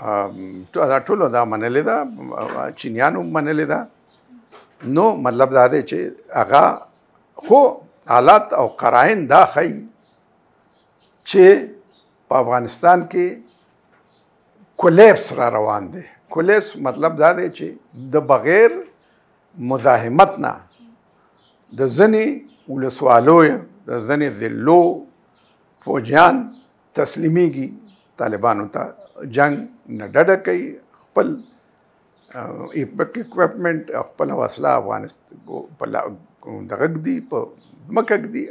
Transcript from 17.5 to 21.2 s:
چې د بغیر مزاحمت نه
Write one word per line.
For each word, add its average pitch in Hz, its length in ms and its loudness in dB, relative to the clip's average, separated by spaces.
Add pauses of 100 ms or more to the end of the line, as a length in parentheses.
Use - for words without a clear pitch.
چې 160 100 -12 (500)
د - 140 0
بغیر 214 520 2 (880)
مزاحمت 131 720 2
نه - 80 -4 (1300)